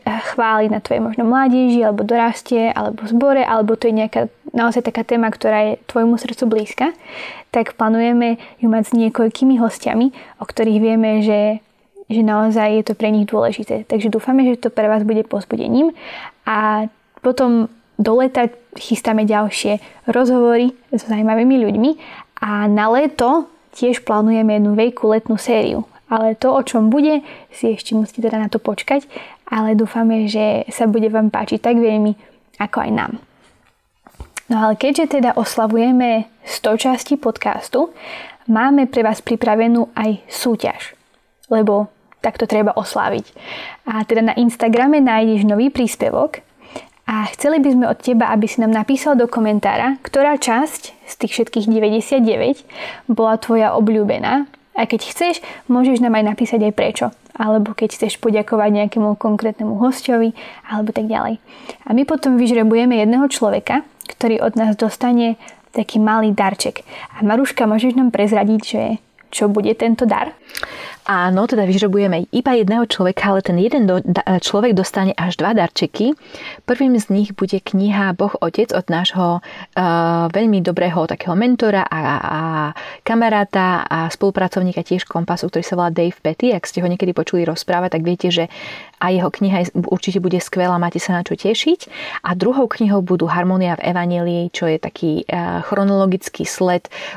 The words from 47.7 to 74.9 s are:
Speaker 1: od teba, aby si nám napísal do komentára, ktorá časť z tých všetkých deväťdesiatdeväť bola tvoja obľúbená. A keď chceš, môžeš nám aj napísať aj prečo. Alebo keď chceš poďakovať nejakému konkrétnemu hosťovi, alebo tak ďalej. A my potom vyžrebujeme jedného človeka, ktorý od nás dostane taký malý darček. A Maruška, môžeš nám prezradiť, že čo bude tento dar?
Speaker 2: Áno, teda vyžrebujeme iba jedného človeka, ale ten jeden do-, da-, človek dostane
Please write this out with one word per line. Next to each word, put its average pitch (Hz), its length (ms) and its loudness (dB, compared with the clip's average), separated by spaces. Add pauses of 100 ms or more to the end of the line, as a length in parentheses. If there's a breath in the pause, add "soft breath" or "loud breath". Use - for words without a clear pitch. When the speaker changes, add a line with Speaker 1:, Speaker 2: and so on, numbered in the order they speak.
Speaker 1:
od - 160 -2
teba, 240 320 2
aby 220 160 2
si - 80 -4
nám 220 160 2
napísal 269 400 0
do 240 160 2
komentára, 214 720 0
ktorá 285 320 2
časť 269 480 -2 (240)
z - 160 -16
tých 233 160 -4
všetkých 226 320 -2
deväťdesiatdeväť 220 960 0 (400 loud breath)
bola 220 320 2
tvoja 226 400 2
obľúbená. 220 720 0 (240)
A - 160 -4
keď - 240 -6
chceš, 349 200 0 (360 loud breath)
môžeš 247 320 4
nám 226 160 2
aj 214 160 0
napísať 220 320 0
aj 214 80 0
prečo. - 320 -2 (320)
Alebo 214 400 0
keď 220 160 -2
chceš - 240 -4
poďakovať 214 560 0
nejakému 208 480 0
konkrétnemu 214 560 -2
hosťovi, 233 560 0 (320 loud breath)
alebo 214 240 -4
tak 220 160 -4
ďalej. 220 320 -4 (480 loud breath)
A - 80 -12
my 254 80 4
potom 269 400 2
vyžrebujeme 233 560 4
jedného 233 320 4
človeka, 226 560 -2 (240)
ktorý 226 320 0
od 226 160 0
nás 220 160 2
dostane 233 640 0 (320 loud breath)
taký 214 320 -2
malý 214 320 2
darček. - 480 -2 (340 loud breath)
A - 60 -4
Maruška, 220 480 2
môžeš 226 240 2
nám 254 160 4
prezradiť, 208 560 2
že 220 160 -4 (480)
čo - 160 -2
bude 208 320 0
tento 233 320 2
dar? 226 240 -2 (720 loud breath)
Speaker 2:
Áno, 185 400 2
teda 226 240 0
vyžrebujeme 190 640 2
iba 254 240 0
jedného 220 240 2
človeka, 202 480 0
ale 196 80 2
ten 190 240 -2
jeden 240 240 2
do-, 185 160 2
da-, 185 400 0
človek 214 320 2
dostane 190 400 0